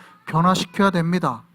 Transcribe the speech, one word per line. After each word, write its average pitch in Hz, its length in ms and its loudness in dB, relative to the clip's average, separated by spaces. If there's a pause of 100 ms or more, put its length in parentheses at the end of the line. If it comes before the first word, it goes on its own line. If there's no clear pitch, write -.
(240)
변화시켜야 180 680 0
됩니다. 170 520 -2 (120)